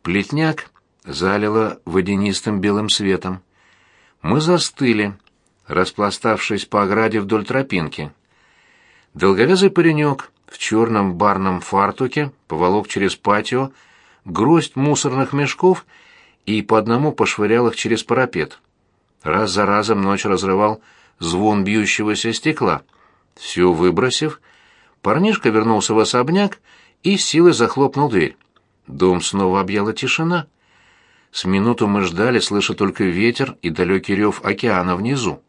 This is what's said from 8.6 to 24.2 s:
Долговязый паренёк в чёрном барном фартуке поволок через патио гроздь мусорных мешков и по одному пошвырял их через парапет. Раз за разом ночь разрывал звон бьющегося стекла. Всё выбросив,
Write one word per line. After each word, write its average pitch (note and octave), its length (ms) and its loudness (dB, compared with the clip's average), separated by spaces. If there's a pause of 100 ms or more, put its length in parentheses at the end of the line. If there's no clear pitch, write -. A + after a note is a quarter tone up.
Долговязый B2 560 4
паренёк D3+ 640 2 (160)
в - 100 -20
чёрном G#2+ 580 0
барном F#2+ 460 0
фартуке B2+ 720 -2 (160)
поволок F2+ 400 0
через G2 280 -2
патио A#2+ 560 -2 (540)
гроздь C3+ 500 0
мусорных C3+ 580 0
мешков C#3+ 520 0 (600)
и G#2+ 160 -2
по A2 160 2
одному A#2 340 2
пошвырял A2 560 0
их A2 80 -2
через A2 280 -2
парапет. A#2+ 560 -2 (640)
Раз F#2 300 0
за G2+ 140 2
разом G2+ 360 0
ночь G2 240 -2
разрывал G2 560 0 (380)
звон G2 440 0
бьющегося G#2+ 680 -2
стекла. A2 480 -2 (540)
Всё F2+ 360 0
выбросив, F2+ 680 0 (600)